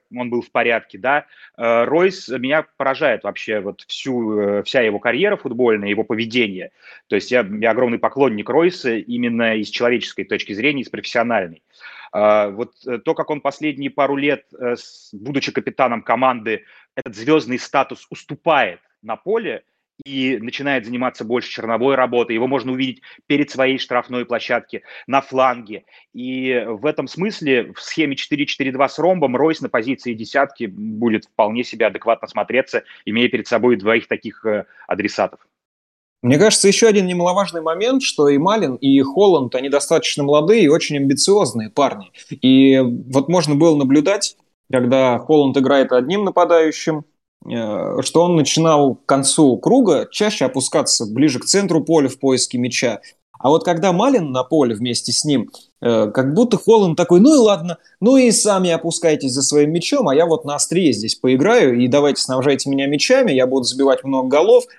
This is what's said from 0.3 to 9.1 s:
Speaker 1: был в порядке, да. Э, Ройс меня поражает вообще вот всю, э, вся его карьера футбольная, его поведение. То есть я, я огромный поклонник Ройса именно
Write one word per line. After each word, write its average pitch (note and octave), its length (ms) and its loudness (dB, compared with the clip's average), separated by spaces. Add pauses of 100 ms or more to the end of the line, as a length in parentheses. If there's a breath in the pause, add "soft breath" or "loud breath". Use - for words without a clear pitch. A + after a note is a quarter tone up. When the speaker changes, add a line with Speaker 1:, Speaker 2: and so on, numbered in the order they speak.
Speaker 1:
был A#2 120 -2
в - 100 -18
порядке, A#2 440 -2
да. C3+ 300 -2 (320 soft breath)
Э, A#2 280 0
Ройс F3 420 -2
меня C3 360 -4 (120)
поражает C3+ 480 -2
вообще G#2+ 340 -6
вот F#2+ 300 -10
всю, A2+ 500 -4
э, G2+ 240 -2
вся B2+ 200 -2
его G#2 180 -2
карьера E3+ 360 -2
футбольная, A2+ 520 -2
его G#2 160 -2
поведение. A2 640 -4 (380 soft breath)
То G#2+ 80 0
есть G2+ 160 -4
я, B2 120 2 (160)
я A2+ 120 2
огромный A#2 260 -2
поклонник A#2 500 -2
Ройса C3+ 460 -2
именно A#2 600 -4